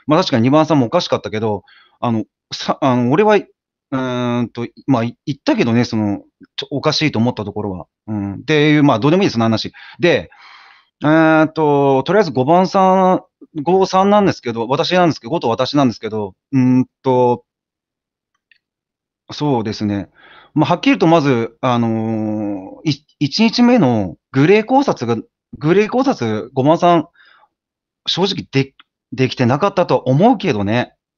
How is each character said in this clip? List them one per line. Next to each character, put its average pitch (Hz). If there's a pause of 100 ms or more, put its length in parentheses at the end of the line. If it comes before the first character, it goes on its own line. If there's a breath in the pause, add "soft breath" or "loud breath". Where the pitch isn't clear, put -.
ま 151
あ、 175
確 -
か 127
に 113
二 127
番 156
さ 160
ん 143
も 120
お 107
か 175
し -
か 123
っ -
た 101
け 104
ど、 107 (360 soft breath)
あ 120
の、 107 (280)
さ-、 -
あ 131
の、 123
俺 180
は、 214
う - (460)
ー 123
ん 113
と、 120 (200)
ま 131
あ、 -
言 120 (160)
っ 143
た 285
け 208
ど 117
ね、 120
そ 117
の、 104 (340)
ち -
ょ-、 -
お 143
か 151
し 156
い 139
と 110
思 120
っ -
た 107
と 98
こ 104
ろ 101
は。 85 (200)
う 110
ん。 101
っ -
て 151
い 151
う、 147
ま 143
あ、 110
ど 123
う -
で 175
も 202
い 185
い -
で -
す、 -
そ 113
の 113
話。 110 (280 loud breath)
で、 127 (720 loud breath)
え 139
ー 160
っ 156
と、 139
と 165
り 202
あ -
え -
ず 160
五 127
番 170
さ 185
ん、 - (380)
五 185
さ 190
ん 202
な 208
ん 196
で 156
す -
け 117
ど、 113
私 147
な 180
ん -
で 139
す -
け 113
ど、 117
五 165
と 131
私 123
な 143
ん 127
で 110
す -
け 110
ど、 104 (180)
う 135
ー 127
ん 127 (160)
と、 123 (1900)
そ 143
う 104
で 107
す 104
ね。 101 (440 soft breath)
ま 147
あ、 -
は 175
っ 175
き 269
り 269
と 175
ま 165
ず、 123
あ 123
の 107
ー、 156
い-、 - (120)
一 147
日 233
目 240
の 117 (140)
グ 139
レ 208
ー 214
考 262
察 147
が、 117 (380)
グ 147
レ 208
ー 208
考 247
察、 113
五 135
番 156
さ 175
ん、 156 (1000 soft breath)
正 170
直 190
で-、 135 (380)
で 127
き -
て 127
な 131
か 202
っ 202
た 175
と 135
思 147
う 208
け 160
ど 101
ね。 113 (240)